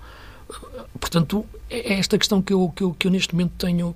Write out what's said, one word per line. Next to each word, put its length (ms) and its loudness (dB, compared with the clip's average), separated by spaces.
Eh, 340 -14
portanto, 480 2
é, 240 -2
é 60 2
esta 180 2
questão 240 4
que 120 2
eu, 200 4
que 80 -4
eu, 120 0
que 140 -2
eu 40 4
neste 220 2
momento 240 2
tenho 380 0